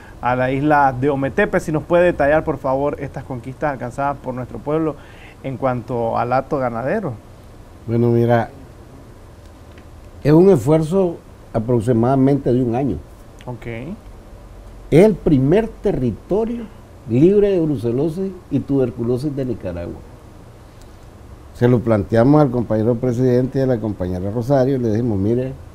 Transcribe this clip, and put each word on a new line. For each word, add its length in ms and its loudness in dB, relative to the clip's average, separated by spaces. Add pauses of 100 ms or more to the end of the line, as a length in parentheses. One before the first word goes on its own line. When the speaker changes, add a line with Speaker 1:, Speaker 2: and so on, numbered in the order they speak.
(220)
Speaker 1:
a 140 0
la 140 0
isla 500 2
de 100 2
Ometepe. 500 0
Si 120 -6
nos 120 -2
puede 220 2
detallar, 380 2
por 140 -4
favor, 420 -2
estas 240 -10
conquistas 500 -8
alcanzadas 440 -6
por 160 -10
nuestro 240 -10
pueblo 380 -4 (480)
en 120 -8
cuanto 640 -4
al 160 -2
hato 240 -2
ganadero. 560 -4 (720)
Speaker 2:
Bueno, 220 2
mira, 420 2 (1700)
es 80 4
un 180 8
esfuerzo 680 2 (360)
aproximadamente 1000 2
de 120 2
un 100 -2
año. 220 -2 (500)
Speaker 1:
Ok. 220 -14 (1200)
Speaker 2:
Es 160 8
el 80 4
primer 540 2
territorio 960 -4 (440)
libre 440 4
de 80 2
brucelosis 720 -2 (180)
y 120 0
tuberculosis 760 -2
de 100 -4
Nicaragua. 540 -8 (1500)
Se 140 4
lo 140 4
planteamos 600 4
al 80 4
compañero 460 0
presidente 640 0
y 20 0
a 60 0
la 100 0
compañera 540 -6
Rosario, 480 0
le 100 -2
dijimos, 300 0
"Mire, 340 -2 (220)